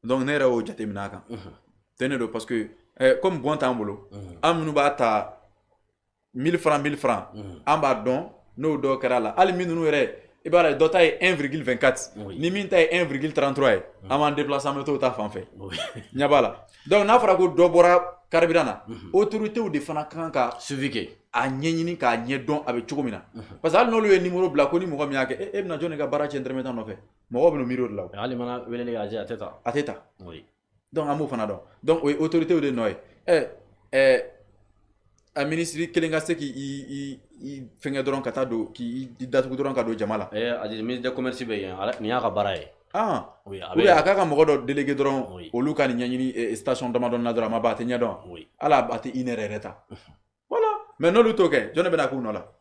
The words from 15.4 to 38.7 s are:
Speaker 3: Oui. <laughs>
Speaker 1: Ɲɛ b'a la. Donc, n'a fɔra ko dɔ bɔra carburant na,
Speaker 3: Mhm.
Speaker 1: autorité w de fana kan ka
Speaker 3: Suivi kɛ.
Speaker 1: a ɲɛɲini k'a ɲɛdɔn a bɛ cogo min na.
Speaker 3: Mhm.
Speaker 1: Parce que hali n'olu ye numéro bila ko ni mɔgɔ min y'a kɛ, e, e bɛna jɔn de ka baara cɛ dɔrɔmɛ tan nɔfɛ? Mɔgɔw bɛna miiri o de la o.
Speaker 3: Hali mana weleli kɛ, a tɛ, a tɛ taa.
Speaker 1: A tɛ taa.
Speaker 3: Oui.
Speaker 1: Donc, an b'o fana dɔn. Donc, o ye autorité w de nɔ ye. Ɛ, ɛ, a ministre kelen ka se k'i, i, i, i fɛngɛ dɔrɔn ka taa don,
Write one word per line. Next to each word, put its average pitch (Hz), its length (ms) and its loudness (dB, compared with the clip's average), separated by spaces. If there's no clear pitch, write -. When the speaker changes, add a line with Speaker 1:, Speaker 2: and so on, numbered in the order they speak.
Speaker 3:
Oui. 95 180 -12
<laughs> - 220 -14
Speaker 1:
Ɲɛ 143 120 2
b'a 143 120 8
la. - 260 -2
Donc, 196 200 6
n'a 226 120 8
fɔra 208 180 6
ko 180 120 6
dɔ 170 220 6
bɔra 175 320 8
carburant 165 340 4
na, 104 240 -6
Speaker 3:
Mhm. - 240 -14
Speaker 1:
autorité 214 480 2
w 214 80 -2
de 147 120 -2
fana 151 240 -6
kan - 260 -10
ka 120 280 0
Speaker 3:
Suivi 139 300 -6
kɛ. 104 200 -4
Speaker 1:
a 123 160 0
ɲɛɲini 165 480 -2
k'a 117 180 2
ɲɛdɔn 131 500 -2
a 127 60 -4
bɛ 120 160 -4
cogo 143 140 -4
min 123 80 -2
na. 95 120 -12
Speaker 3:
Mhm. 107 80 -14
Speaker 1:
Parce 165 140 0
que 190 40 8
hali 240 120 4
n'olu 220 200 2
ye 190 100 8
numéro 180 280 0
bila 147 200 4
ko 170 100 0
ni 180 80 -2
mɔgɔ 147 200 -4
min 139 120 -4
y'a 131 80 0
kɛ, 131 120 -6
e, 196 140 -8
e 196 100 -4
bɛna 170 160 -6
jɔn 165 120 -4
de 151 80 -8
ka 147 80 -2
baara 143 200 -2
cɛ 143 160 -6
dɔrɔmɛ 127 200 -6
tan 127 120 -6
nɔfɛ? 107 220 -10
Mɔgɔw 147 220 4
bɛna 139 140 -2
miiri 127 160 -2
o 120 60 -2
de 104 60 -8
la 95 100 -6
o. 87 100 -14
Speaker 3:
Hali 120 220 -6
mana 123 300 -6
weleli 120 260 -6
kɛ, 117 40 -4
a 104 100 -4
tɛ, 110 120 -8
a 98 80 -6
tɛ 113 120 -8
taa. 101 140 -12
Speaker 1:
A 120 40 -4
tɛ 143 140 -2
taa. 147 180 -10
Speaker 3:
Oui. 82 200 -18
Speaker 1:
Donc, 151 180 -4
an 143 100 0
b'o 151 80 -2
fana 117 200 -4
dɔn. 98 120 -6
Donc, 160 200 2
o 147 60 2
ye 147 80 2
autorité 160 380 0
w 165 80 4
de 139 80 0
nɔ 117 180 0
ye. 92 80 -4
Ɛ, 160 180 4
ɛ, 131 300 6
a 143 100 -2
ministre 160 480 -4
kelen 160 180 0
ka 156 100 0
se 160 140 -4
k'i, 151 120 -8
i, 135 440 -10
i, 139 300 -10
i 135 180 -14
fɛngɛ 139 220 -6
dɔrɔn 135 200 -2
ka 123 100 -4
taa 131 120 -2
don, 113 300 -2